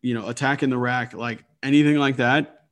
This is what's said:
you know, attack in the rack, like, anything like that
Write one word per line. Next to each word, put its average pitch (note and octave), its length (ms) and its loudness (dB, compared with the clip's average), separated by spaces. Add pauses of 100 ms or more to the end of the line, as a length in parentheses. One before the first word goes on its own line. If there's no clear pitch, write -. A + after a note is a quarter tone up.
you B2 140 -4
know, A2 140 -6
attack C3+ 340 -2
in C3+ 80 0
the B2+ 80 -2
rack, B2 340 -4
like, A2+ 320 -10 (180)
anything D3 340 4
like C#3 220 0
that B2+ 540 0